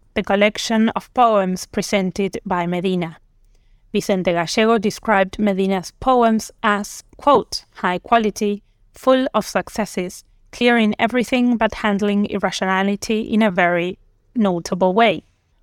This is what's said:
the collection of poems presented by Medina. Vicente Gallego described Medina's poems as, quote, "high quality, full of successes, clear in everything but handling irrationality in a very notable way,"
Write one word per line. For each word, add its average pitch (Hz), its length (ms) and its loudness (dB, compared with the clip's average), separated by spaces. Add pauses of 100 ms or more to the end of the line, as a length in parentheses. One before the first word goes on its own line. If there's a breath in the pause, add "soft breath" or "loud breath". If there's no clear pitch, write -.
(140)
the 214 100 -2
collection 214 720 2
of - 180 -10
poems 202 520 2
presented 190 800 -4
by 175 220 -2
Medina. 175 520 -4 (760)
Vicente 185 400 0
Gallego 220 460 2
described 196 600 0
Medina's 190 600 0
poems 233 500 2 (100)
as, 208 440 -4 (140)
quote, - 460 2 (100)
"high 180 260 -2
quality, 208 640 0 (280)
full 262 400 2
of 214 140 -2
successes, - 760 -6 (260)
clear 240 260 2
in 214 220 2
everything 247 580 0
but 220 180 0
handling 208 520 0
irrationality 196 920 -2
in 220 200 0
a 214 120 2
very 175 440 0 (380)
notable 185 580 0
way," 202 300 2 (400)